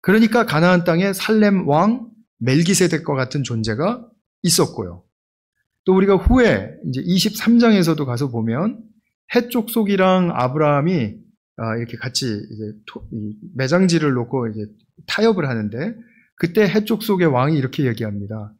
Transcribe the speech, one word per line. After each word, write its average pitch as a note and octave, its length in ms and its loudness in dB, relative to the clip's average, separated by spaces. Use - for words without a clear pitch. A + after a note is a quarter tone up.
그러니까 A3 420 4
가나안 F3 400 2
땅에 F3+ 300 0
살렘 G3+ 520 2
왕 F#3+ 440 0
멜기세덱과 E3 720 2
같은 C3 280 -4
존재가 A#2+ 640 -4
있었고요. A#2 600 -2
또 F#3 100 4
우리가 G3 200 4
후에 F#3+ 580 2
이제 C3+ 180 -4
이십삼 G#3 560 2
장에서도 F3+ 460 4
가서 B2+ 260 -4
보면 A#2 520 -4
헷 A#3+ 140 0
족속이랑 F#3+ 840 0
아브라함이, C#3+ 840 0
아, A2+ 200 -6
이렇게 A#2 200 -8
같이 B2+ 300 -6
이제 G#2+ 460 -8
토-, - 260 -18
이 G#2+ 220 -8
매장지를 D3+ 580 2
놓고 B2 360 -4
이제 G#2+ 180 -8
타협을 G#3 420 0
하는데, A#2+ 460 -4
그때 F3 320 0
헷 G#3 200 0
족속의 G3 420 0
왕이 C#3 280 2
이렇게 C3 300 -2
얘기합니다. G#2+ 720 -6